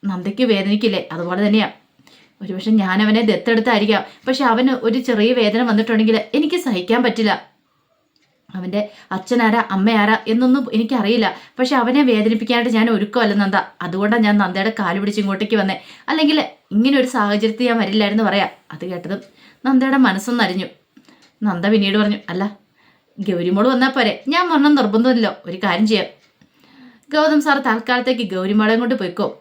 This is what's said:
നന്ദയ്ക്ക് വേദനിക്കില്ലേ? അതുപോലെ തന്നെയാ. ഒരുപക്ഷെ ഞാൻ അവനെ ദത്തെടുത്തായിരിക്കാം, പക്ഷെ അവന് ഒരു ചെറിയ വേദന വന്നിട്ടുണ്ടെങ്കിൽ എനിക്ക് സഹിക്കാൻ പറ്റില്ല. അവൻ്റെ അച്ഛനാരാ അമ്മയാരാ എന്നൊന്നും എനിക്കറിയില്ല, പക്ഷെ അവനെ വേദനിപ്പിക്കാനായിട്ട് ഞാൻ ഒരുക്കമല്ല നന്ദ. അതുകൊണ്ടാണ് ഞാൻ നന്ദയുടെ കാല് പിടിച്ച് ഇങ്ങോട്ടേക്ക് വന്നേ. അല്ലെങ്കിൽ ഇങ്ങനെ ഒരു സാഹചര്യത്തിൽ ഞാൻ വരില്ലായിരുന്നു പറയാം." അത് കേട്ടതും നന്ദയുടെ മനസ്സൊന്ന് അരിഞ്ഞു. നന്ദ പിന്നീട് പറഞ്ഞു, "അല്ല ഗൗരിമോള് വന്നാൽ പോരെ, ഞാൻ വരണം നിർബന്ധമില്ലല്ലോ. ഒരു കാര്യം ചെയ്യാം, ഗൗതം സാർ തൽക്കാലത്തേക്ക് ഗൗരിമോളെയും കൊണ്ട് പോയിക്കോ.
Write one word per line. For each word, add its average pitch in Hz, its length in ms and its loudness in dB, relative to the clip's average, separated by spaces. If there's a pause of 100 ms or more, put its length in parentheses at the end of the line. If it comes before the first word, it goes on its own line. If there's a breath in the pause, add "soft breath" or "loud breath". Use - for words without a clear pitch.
നന്ദയ്ക്ക് 202 400 -2
വേദനിക്കില്ലേ? 202 560 0 (120)
അതുപോലെ 175 300 -4
തന്നെയാ. 208 240 2 (760 soft breath)
ഒരുപക്ഷെ 196 300 -6
ഞാൻ 190 320 2
അവനെ 214 200 2
ദത്തെടുത്തായിരിക്കാം, 214 800 2 (200 loud breath)
പക്ഷെ 262 220 -2
അവന് 254 280 2 (100)
ഒരു 226 160 0
ചെറിയ 226 340 2
വേദന 220 300 2
വന്നിട്ടുണ്ടെങ്കിൽ 220 540 2 (180)
എനിക്ക് 311 240 0
സഹിക്കാൻ 226 440 -2
പറ്റില്ല. 220 300 0 (1160)
അവൻ്റെ 185 300 -6 (320 loud breath)
അച്ഛനാരാ 226 480 2 (100)
അമ്മയാരാ 208 460 2 (100)
എന്നൊന്നും 254 380 2 (100)
എനിക്കറിയില്ല, 220 520 0 (280 loud breath)
പക്ഷെ 254 220 -2
അവനെ 254 260 2
വേദനിപ്പിക്കാനായിട്ട് 226 760 0
ഞാൻ 220 140 4
ഒരുക്കമല്ല 208 440 0
നന്ദ. 196 220 0 (260)
അതുകൊണ്ടാണ് 202 420 0
ഞാൻ 208 140 2
നന്ദയുടെ 196 400 -2
കാല് 190 220 -2
പിടിച്ച് 208 200 -4
ഇങ്ങോട്ടേക്ക് 196 360 -2
വന്നേ. 190 200 0 (320 loud breath)
അല്ലെങ്കിൽ 302 300 2 (340)
ഇങ്ങനെ 247 260 2
ഒരു 254 180 2
സാഹചര്യത്തിൽ 214 540 0
ഞാൻ 226 80 0
വരില്ലായിരുന്നു 208 460 0
പറയാം." 196 260 0 (200)
അത് 160 160 -12
കേട്ടതും 180 340 -8 (440 soft breath)
നന്ദയുടെ 269 340 2
മനസ്സൊന്ന് 233 460 2
അരിഞ്ഞു. 180 240 -4 (720 soft breath)
നന്ദ 185 260 -2
പിന്നീട് 202 300 2
പറഞ്ഞു, 208 200 0 (100)
"അല്ല 180 140 -4 (760 soft breath)
ഗൗരിമോള് 190 500 0
വന്നാൽ 262 280 2
പോരെ, 233 180 0 (140)
ഞാൻ 339 200 0
വരണം 294 260 4
നിർബന്ധമില്ലല്ലോ. 233 580 2 (120)
ഒരു 185 200 -10
കാര്യം 202 220 0
ചെയ്യാം, 208 220 0 (1000 loud breath)
ഗൗതം 302 320 2
സാർ 294 160 2
തൽക്കാലത്തേക്ക് 247 720 -2
ഗൗരിമോളെയും 208 500 0
കൊണ്ട് 247 140 -2
പോയിക്കോ. 185 300 -6 (160)